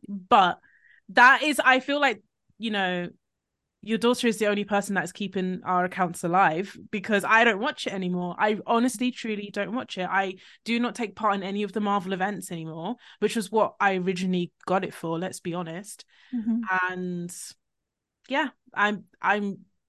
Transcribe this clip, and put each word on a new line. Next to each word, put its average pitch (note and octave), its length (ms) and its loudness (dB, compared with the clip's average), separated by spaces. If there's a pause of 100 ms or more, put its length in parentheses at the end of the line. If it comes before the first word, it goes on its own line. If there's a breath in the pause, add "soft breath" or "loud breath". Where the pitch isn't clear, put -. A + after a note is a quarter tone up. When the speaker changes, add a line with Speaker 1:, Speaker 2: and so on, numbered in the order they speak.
Speaker 1:
but G3 500 2 (520 soft breath)
that A#3+ 320 8
is, D4 200 0
I C4 180 6
feel C#4+ 200 -2
like, B3 220 0 (360)
you A3+ 120 -6
know, F3+ 380 -2 (720)
your A3 140 -2
daughter A#3+ 320 2
is A3 100 2
the G#3+ 80 0
only G#3 180 0
person G3+ 300 0
that's F3 160 -2
keeping F#3 540 -4
our F3+ 220 2
accounts F3+ 360 -2
alive F3+ 540 2 (140)
because G3+ 340 0
I A3+ 200 6
don't G#3 160 4
watch C#4 260 -4
it - 80 -4
anymore. F3+ 440 -2
I G#3+ 280 2
honestly, B3 440 2
truly G#3 400 -6
don't G3+ 240 -4
watch - 220 -8
it. F#3 100 -2
I F#3+ 300 0 (300 soft breath)
do A#3 120 0
not A#3+ 160 -2
take A3 220 -6
part G#3 200 0
in G3 60 -4
any G3+ 200 -4
of G3+ 100 -4
the A3 80 -4
Marvel G3+ 320 0
events F#3 400 -4
anymore, E3 440 -8 (240 soft breath)
which - 160 0
was G#3 140 -4
what G#3+ 300 2
I G3+ 160 4
originally F3+ 560 -2 (140)
got F#3+ 180 2
it - 80 -8
for, E3 260 -6
let's F#3 220 -8
be E3 140 -6
honest. F3 500 -10 (300 loud breath)
Speaker 2:
Mm-hmm. A3+ 300 0 (260)
Speaker 1:
And F3+ 440 -6 (920)
yeah, C#4 200 -2 (260)
I'm, G#3 300 0 (180)
I'm G3+ 380 0 (280)